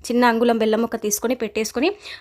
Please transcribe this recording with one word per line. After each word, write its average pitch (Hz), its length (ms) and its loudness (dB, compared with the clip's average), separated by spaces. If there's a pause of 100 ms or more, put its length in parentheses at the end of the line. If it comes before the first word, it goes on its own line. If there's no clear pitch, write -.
(100)
చిన్న 240 140 4
అంగుళం 233 340 4
బెల్లం 220 220 2
ముక్క 233 160 -2
తీసుకొని 220 380 -2
పెట్టేసుకొని, 233 580 -2 (280)